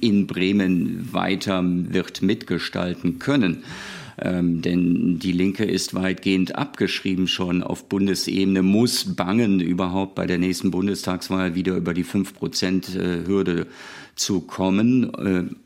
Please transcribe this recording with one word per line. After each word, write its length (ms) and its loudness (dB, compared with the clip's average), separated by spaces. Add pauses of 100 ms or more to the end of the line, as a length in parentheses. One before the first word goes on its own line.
in 260 4
Bremen 840 0
weiter 540 0
wird 560 -2
mitgestalten 1000 -2
können. 460 2 (540)
Ähm, 420 0
denn 580 2
die 140 -2
Linke 320 2
ist 300 -2
weitgehend 600 0
abgeschrieben 720 -2
schon 340 0
auf 260 -6
Bundesebene, 760 2
muss 540 2
bangen, 440 2
überhaupt 540 0
bei 120 -2
der 120 0
nächsten 320 0
Bundestagswahl 840 -2
wieder 220 0
über 180 -2
die 100 -2
fünf 300 -2
Prozent, 600 -2
äh, 320 -2
Hürde 420 0 (480)
zu 240 -2
kommen. 720 2
Äh, 300 0 (220)